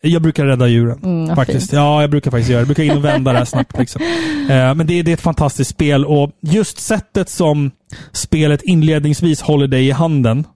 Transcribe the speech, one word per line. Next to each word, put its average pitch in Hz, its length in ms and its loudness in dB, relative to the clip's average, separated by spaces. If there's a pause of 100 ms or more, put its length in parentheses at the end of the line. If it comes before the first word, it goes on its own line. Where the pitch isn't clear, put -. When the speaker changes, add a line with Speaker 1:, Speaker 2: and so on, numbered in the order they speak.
Speaker 1:
Jag 165 200 2
brukar 156 240 0
rädda 127 220 2
djuren, 117 360 2
Speaker 2:
Mm, 170 240 -2
vad 165 80 -2
Speaker 1:
faktiskt. - 340 -2
Speaker 2:
fint. - 40 -4
Speaker 1:
Ja, 147 280 2
jag 147 80 2
brukar 147 220 0
faktiskt 120 180 0
göra 123 80 2
det. 117 40 2
Jag 123 60 0
brukar 143 160 0
in 147 140 2
och 143 80 0
vända 131 260 0
det 123 60 2
här 123 80 0
snabbt, - 320 -4
Speaker 2:
<laughs> - 20 -6
Speaker 1:
liksom. - 220 -4 (480)
Eh, 131 260 2
men 160 120 -2
det, 175 140 0
det 165 100 0
är - 20 2
ett 165 80 -4
fantastiskt 143 480 -2
spel, 143 360 0
och 147 260 0 (100)
just 180 380 -2
sättet 196 500 -4
som 147 420 0 (400)
spelet 151 520 0
inledningsvis 156 760 2
håller 143 260 2
dig 131 200 2
i 139 40 2
handen 139 540 0 (100)